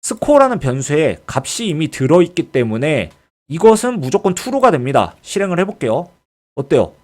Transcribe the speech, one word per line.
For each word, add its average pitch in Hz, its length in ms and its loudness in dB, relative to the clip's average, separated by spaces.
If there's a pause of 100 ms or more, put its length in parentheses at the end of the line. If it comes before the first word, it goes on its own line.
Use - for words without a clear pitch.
스코어라는 262 560 2
변수에 135 680 -2
값이 - 420 -6
이미 156 200 -2
들어있기 165 600 2
때문에 120 600 -2 (360)
이것은 220 540 2
무조건 180 340 -2
true가 254 380 0
됩니다. 127 500 0
실행을 185 380 -4
해볼게요. 175 500 -4 (460)
어때요? 135 480 0